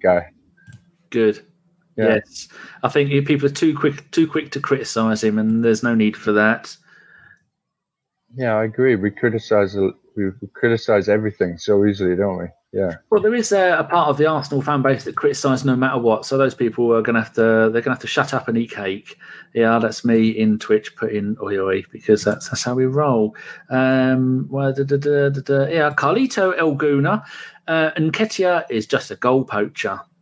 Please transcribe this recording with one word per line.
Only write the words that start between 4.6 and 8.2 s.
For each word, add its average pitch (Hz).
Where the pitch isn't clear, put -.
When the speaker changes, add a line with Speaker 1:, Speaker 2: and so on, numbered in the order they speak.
Speaker 2:
him, 107
and 110
there's 113
no 117
need 107
for -
that. 107